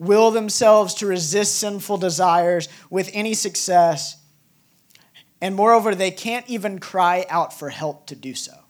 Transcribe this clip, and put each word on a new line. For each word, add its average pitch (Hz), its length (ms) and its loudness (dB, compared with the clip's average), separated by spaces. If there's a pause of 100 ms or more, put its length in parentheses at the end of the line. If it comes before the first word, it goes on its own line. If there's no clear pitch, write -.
will 214 320 4
themselves 214 640 4
to 208 120 -6
resist 185 480 -2
sinful 202 440 -6
desires 175 680 0 (220)
with 185 240 -4
any 214 180 -4
success. 175 840 0 (1200)
And 190 140 -4
moreover, 214 400 4
they 185 160 -2
can't 240 380 -8
even 202 320 -6
cry 180 500 0
out 165 260 -4
for - 140 -12
help 151 380 -10
to 143 80 -16
do 120 180 -14
so. - 240 -14 (120)